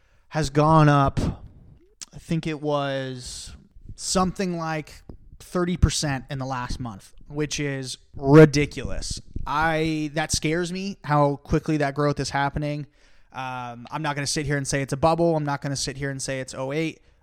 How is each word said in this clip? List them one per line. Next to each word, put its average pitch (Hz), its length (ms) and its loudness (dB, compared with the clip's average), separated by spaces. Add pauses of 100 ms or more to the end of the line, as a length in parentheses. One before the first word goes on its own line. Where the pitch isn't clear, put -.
(300)
has 151 200 -2
gone 151 400 6
up, 139 300 4 (920)
I - 60 -20
think 165 300 -4
it 151 120 -4
was 135 960 -4 (400)
something 180 640 -2
like 160 460 -8 (340)
thirty 175 400 -2
percent 135 540 0
in 135 80 -6
the 131 80 -8
last 123 320 -6
month, 113 340 -12 (140)
which 147 320 -4
is 135 400 -6 (160)
ridiculous. 139 1040 6 (240)
I, 156 720 -2
that 156 160 -4
scares 165 420 -2
me, 190 300 -8
how 143 320 2
quickly 156 420 -2
that 139 160 0
growth 147 260 0
is 135 120 -6
happening. 147 560 -4 (440)
Um, 123 600 -12
I'm 147 100 -6
not 147 140 -2
gonna 143 100 -4
sit 147 220 -2
here 147 100 0
and 135 100 -4
say 139 140 -2
it's 135 120 -4
a 139 40 -2
bubble. 160 380 2
I'm 151 100 -2
not 143 160 -4
gonna 143 140 -4
sit 131 220 -6
here 139 120 -6
and 135 100 -8
say 135 200 -6
it's 131 160 -10
oh 135 180 -6
eight. 160 280 -4 (220)